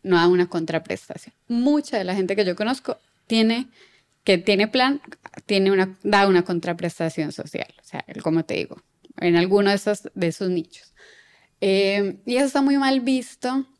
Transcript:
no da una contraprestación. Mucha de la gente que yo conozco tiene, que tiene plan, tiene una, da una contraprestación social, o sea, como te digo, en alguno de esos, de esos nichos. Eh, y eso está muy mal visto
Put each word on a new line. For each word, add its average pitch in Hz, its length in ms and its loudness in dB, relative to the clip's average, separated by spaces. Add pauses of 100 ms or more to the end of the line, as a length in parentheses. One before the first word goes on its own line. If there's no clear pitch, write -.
no 185 140 2
da 170 100 4
una 180 220 4
contraprestación. - 840 -8 (120)
Mucha 254 520 0
de 190 60 -4
la 180 120 -4
gente 185 180 -2
que 202 100 0
yo 180 120 -2
conozco - 420 -4 (300)
tiene, 226 400 2 (560)
que 185 140 4
tiene 202 280 2
plan, 262 340 0 (460)
tiene 196 240 2
una, 190 320 0
da 202 240 4
una 180 160 4
contraprestación 170 880 -4
social, - 360 -10 (120)
o - 40 -20
sea, - 200 -12 (180)
como 160 220 0
te - 100 -6
digo, - 280 -8 (380)
en 175 160 2
alguno 202 340 2
de 202 60 2
esos, 208 380 -4
de 180 140 -2
esos 185 220 -4
nichos. - 440 -8 (680)
Eh, 196 560 0 (100)
y 247 100 -2
eso 277 100 2
está 277 160 0
muy 277 160 4
mal 269 220 2
visto 254 680 -4 (140)